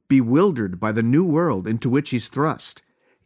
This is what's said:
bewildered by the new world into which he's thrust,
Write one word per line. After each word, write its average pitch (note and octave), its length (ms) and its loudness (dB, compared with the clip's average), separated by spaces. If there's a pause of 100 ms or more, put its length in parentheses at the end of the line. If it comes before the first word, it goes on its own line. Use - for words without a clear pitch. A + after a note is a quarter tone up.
bewildered B2+ 720 2
by A2 120 -2
the A2 100 -2
new C3+ 240 2
world D3 420 0
into A2+ 220 -2
which C#3+ 220 0
he's A#2+ 180 -4
thrust, - 540 -4 (420)